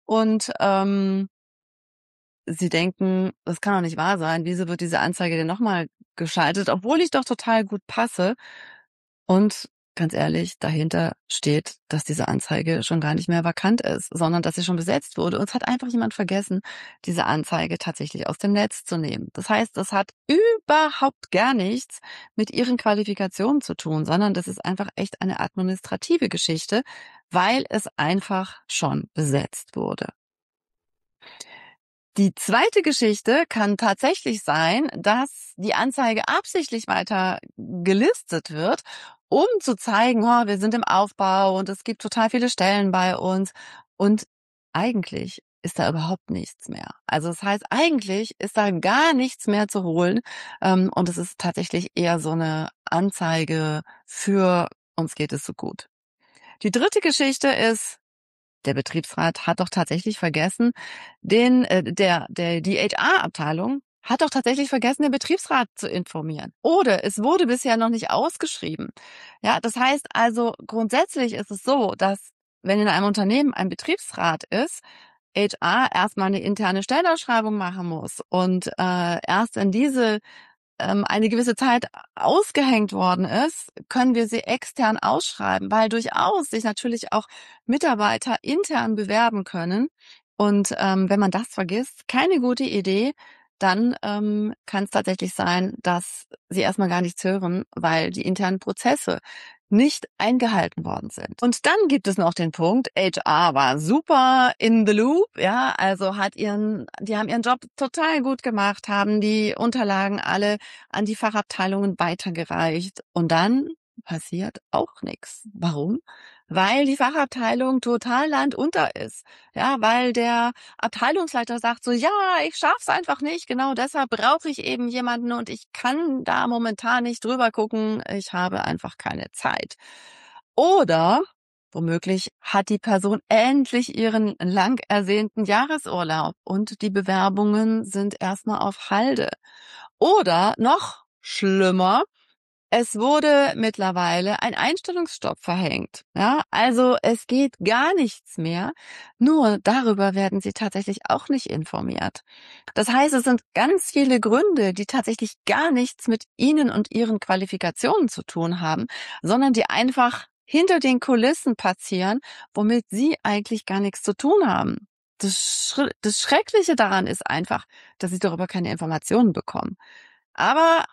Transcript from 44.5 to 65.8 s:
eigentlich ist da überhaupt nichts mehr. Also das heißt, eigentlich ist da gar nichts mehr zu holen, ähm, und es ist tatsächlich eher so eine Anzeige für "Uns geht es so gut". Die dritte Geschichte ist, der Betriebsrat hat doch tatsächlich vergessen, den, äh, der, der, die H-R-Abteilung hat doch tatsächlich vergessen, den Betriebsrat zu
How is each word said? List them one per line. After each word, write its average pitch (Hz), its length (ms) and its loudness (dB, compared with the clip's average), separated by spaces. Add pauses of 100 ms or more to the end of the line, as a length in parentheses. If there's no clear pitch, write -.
eigentlich - 720 -4 (180)
ist - 160 -6
da 151 100 0
überhaupt 165 420 -4
nichts - 380 -10
mehr. - 220 -14 (160)
Also 156 220 -2
das 170 160 -8
heißt, 202 260 -2
eigentlich 226 720 0
ist - 160 -6
da 208 160 2
gar 240 420 2
nichts 254 320 -2
mehr 208 220 2
zu 196 160 -4
holen, 175 360 2 (400)
ähm, 185 320 4
und 175 160 0
es 175 80 -6
ist 175 220 -8
tatsächlich 175 560 -4
eher 170 240 2
so 156 140 -2
eine 156 380 -2 (140)
Anzeige 160 960 0 (220)
für 185 640 2 (280)
"Uns 160 180 -4
geht 147 180 -4
es - 140 -6
so - 80 -10
gut". - 320 -12 (760)
Die 208 100 0
dritte 349 280 2
Geschichte 277 480 2
ist, 226 500 0 (680)
der 135 80 0
Betriebsrat 165 720 -4
hat - 140 0
doch 180 100 -2
tatsächlich 180 480 -2
vergessen, 175 540 0 (500)
den, 247 420 4
äh, 185 180 2
der, 175 460 0
der, 170 320 -2
die 180 160 0
H-R-Abteilung 202 1040 0 (220)
hat - 180 -2
doch 320 80 2
tatsächlich 269 400 0
vergessen, 254 340 0
den 294 80 2
Betriebsrat 302 640 0
zu - 120 -8